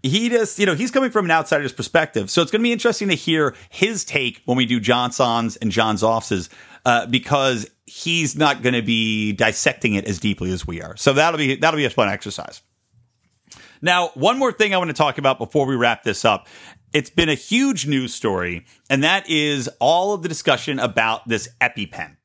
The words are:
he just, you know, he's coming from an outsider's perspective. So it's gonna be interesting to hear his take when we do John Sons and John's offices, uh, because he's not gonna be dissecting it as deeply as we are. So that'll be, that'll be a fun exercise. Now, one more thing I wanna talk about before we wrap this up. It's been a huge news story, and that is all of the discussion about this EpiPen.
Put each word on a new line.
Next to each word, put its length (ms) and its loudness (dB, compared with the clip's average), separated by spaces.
he 260 0
just, 300 0
you 80 4
know, 80 2
he's 160 -2
coming 180 2
from 160 0
an 60 0
outsider's 420 0
perspective. 560 -2
So 140 2
it's 80 -2
gonna 100 0
be 100 2
interesting 380 0
to 60 2
hear 400 0
his 360 -2
take 400 -4
when 100 0
we 120 2
do 120 0
John 320 2
Sons 460 0
and 140 -2
John's 320 2
offices, 460 0
uh, 220 2
because 640 0
he's 480 -4
not 260 0
gonna 220 0
be 500 0
dissecting 640 0
it 100 0
as 140 -4
deeply 320 -2
as 140 -6
we 160 -10
are. 140 -14
So 180 2
that'll 260 2
be, 160 0
that'll 200 2
be 100 0
a 40 0
fun 180 2
exercise. 540 -8
Now, 320 2
one 240 2
more 160 0
thing 220 0
I 20 2
wanna 160 -2
talk 240 2
about 220 2
before 260 -2
we 100 -2
wrap 280 2
this 200 -2
up. 240 2
It's 200 -2
been 180 0
a 60 0
huge 500 -2
news 300 -2
story, 500 -4
and 140 2
that 260 0
is 400 0
all 340 2
of 100 -6
the 60 -6
discussion 500 -2
about 480 0
this 200 -2
EpiPen. 640 -6